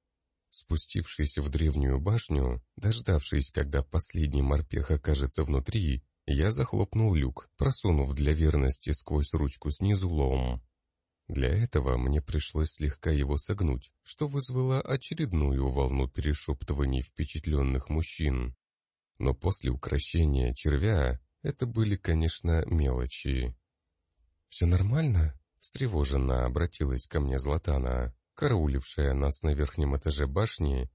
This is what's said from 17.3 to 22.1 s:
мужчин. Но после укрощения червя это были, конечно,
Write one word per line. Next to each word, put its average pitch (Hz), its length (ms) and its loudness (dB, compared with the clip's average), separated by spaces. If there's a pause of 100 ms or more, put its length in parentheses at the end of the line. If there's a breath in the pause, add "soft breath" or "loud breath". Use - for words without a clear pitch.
мужчин. 69 680 -2 (640)
Но 65 160 0
после 87 380 -2
укрощения 67 840 0
червя 73 680 0 (220)
это - 240 -4
были, 113 300 0
конечно, 82 720 2